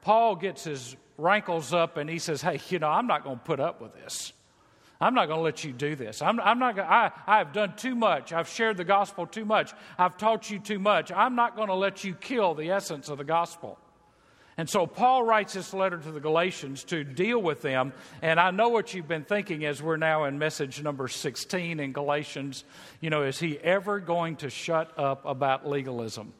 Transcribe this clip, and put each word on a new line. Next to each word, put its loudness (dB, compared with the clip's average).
Paul 4
gets -6
his -10
rankles 2
up 2
and -4
he -4
says, -4
"Hey, -2
you -2
know, 2
I'm 2
not 0
gonna -6
put -4
up -2
with -16
this. -12
I'm 2
not 4
gonna -2
let 0
you -8
do -4
this. -8
I'm, 2
I'm 4
not 0
gonna, -4
I, 6
I 6
have -2
done -2
too -6
much. 2
I've -2
shared 0
the -4
gospel 2
too -8
much. 2
I've 4
taught 0
you -6
too -4
much. 2
I'm 2
not 2
gonna 0
let -2
you -4
kill 0
the -4
essence -4
of -8
the -10
gospel." -2
And -4
so 2
Paul 4
writes 4
this -10
letter 0
to -12
the -8
Galatians 0
to -4
deal 0
with -2
them. 0
And 4
I 6
know 4
what 0
you've -6
been -2
thinking -2
as -2
we're 0
now 2
in -2
message -2
number -4
sixteen -4
in -4
Galatians. -4
You -4
know, 2
is -2
he -4
ever 0
going -2
to -8
shut -2
up 0
about 0
legalism? -6